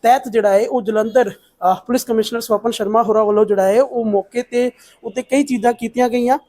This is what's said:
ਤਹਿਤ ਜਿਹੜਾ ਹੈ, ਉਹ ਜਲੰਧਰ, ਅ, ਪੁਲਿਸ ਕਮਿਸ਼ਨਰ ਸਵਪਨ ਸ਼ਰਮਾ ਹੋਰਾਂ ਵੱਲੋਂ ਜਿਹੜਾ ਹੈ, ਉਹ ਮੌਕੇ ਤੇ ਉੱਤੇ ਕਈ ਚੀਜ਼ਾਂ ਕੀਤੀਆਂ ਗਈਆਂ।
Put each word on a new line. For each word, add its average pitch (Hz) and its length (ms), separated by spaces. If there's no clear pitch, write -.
ਤਹਿਤ 254 280
ਜਿਹੜਾ 208 200
ਹੈ, 202 180
ਉਹ 262 140
ਜਲੰਧਰ, 214 480
ਅ, - 440
ਪੁਲਿਸ 240 300
ਕਮਿਸ਼ਨਰ 226 380
ਸਵਪਨ 220 300
ਸ਼ਰਮਾ 220 320
ਹੋਰਾਂ 220 220
ਵੱਲੋਂ 208 200
ਜਿਹੜਾ 202 180
ਹੈ, 208 200
ਉਹ 247 220
ਮੌਕੇ 208 360
ਤੇ 247 300
ਉੱਤੇ 226 180
ਕਈ 269 220
ਚੀਜ਼ਾਂ 240 300
ਕੀਤੀਆਂ 233 360
ਗਈਆਂ। 247 280